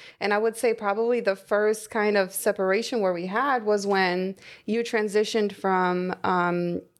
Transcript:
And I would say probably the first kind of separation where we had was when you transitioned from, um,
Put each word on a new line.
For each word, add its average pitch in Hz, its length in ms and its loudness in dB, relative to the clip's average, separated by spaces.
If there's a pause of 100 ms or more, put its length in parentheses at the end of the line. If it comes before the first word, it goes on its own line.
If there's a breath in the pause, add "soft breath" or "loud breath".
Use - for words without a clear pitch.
(200 loud breath)
And 202 120 0
I 208 60 2
would 220 180 0
say 233 200 0
probably 226 460 0
the 196 140 0
first 214 540 0
kind 208 280 0
of 185 140 2
separation 202 720 0
where 185 120 2
we 175 120 -6
had 240 400 0
was 208 220 2
when 190 480 0 (320 loud breath)
you 226 160 0
transitioned 214 680 0
from, 185 680 0
um, 175 580 0 (180)